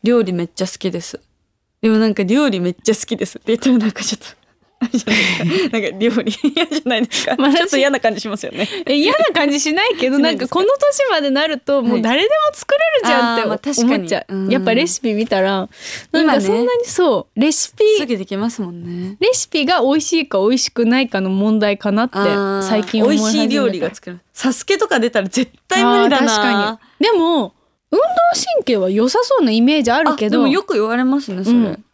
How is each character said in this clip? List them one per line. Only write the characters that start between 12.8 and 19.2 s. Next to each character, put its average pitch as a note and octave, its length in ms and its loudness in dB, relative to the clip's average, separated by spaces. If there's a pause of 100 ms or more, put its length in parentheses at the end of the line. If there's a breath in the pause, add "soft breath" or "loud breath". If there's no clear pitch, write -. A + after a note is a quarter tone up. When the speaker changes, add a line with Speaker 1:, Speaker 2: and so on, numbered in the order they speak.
Speaker 2:
る - 60 0
じ - 40 4
ゃ A#3+ 200 2
ん - 20 -2
っ - 20 0
て A#3 40 0
Speaker 1:
は - 0 -
い。 - 20 -2
あ - 20 -2
ー、 G#3+ 40 -2
ま G#3+ 80 -2
あ、 - 20 -10
確 C#4+ 180 -4
か A#3+ 60 0
に。 A#3+ 140 2
Speaker 2:
思 F#3+ 100 -4
っ - 20 -10
ち F#3 80 0
ゃ - 100 -6
う。 F#3+ 80 -10
Speaker 1:
う F#3+ 120 -4
ん。 - 20 -4
Speaker 2:
や B3 100 2
っ F#3+ 40 -2
ぱ A3+ 100 2
レ C4+ 140 2
シ - 160 -6
ピ A3+ 100 -2
見 G#3+ 140 -2
た F#3+ 160 0
ら、 F#3+ 260 -2 (440 loud breath)
な E4 100 2
ん D#4+ 40 4
か C4+ 140 4
そ G3 100 0
ん G#3+ 40 2
な A3+ 60 0
に、 - 40 2
Speaker 1:
今 B4 120 0
ね。 A#4+ 100 -2
Speaker 2:
そ D4 500 0
う、 - 20 -4
レ D4 140 2
シ - 200 -2
ピ、 G#4+ 120 0 (140)
Speaker 1:
す D4 80 -2
ぐ A#3 100 -2
で F#3+ 80 -8
き F#3+ 140 -8
ま A3 100 -2
す A#3 140 -6
も F3 80 -6
ん F3 120 -14
ね。 F3 380 -8